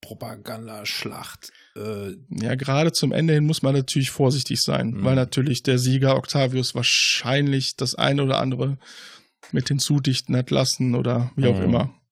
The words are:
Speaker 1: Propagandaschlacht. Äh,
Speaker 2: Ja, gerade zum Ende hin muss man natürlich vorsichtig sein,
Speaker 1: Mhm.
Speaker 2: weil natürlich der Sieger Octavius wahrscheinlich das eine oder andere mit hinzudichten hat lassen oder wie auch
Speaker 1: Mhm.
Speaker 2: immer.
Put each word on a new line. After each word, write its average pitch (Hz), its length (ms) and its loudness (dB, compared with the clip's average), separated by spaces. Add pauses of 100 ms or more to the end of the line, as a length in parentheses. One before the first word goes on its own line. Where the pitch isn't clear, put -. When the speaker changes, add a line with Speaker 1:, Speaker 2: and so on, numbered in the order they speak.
Speaker 1:
Propagandaschlacht. - 1500 -12 (240)
Äh, 101 380 -8 (160)
Speaker 2:
Ja, 117 260 -4
gerade 135 360 0
zum 151 200 0
Ende 160 240 2
hin 147 100 4
muss 160 160 0
man 139 140 2
natürlich 135 360 0
vorsichtig 135 500 2
sein, 135 300 0
Speaker 1:
Mhm. 101 120 -6
Speaker 2:
weil 131 120 4
natürlich 131 480 0
der 127 140 2
Sieger 131 400 4
Octavius 131 580 0
wahrscheinlich 135 1000 0
das 131 200 -2
eine 139 280 2
oder 135 160 2
andere 131 400 -2 (720)
mit 139 160 0
hinzudichten 139 680 0
hat 127 140 0
lassen 131 460 0
oder 123 400 0
wie 135 120 2
auch 120 100 4
Speaker 1:
Mhm. 95 60 0
Speaker 2:
immer. 117 300 2 (180)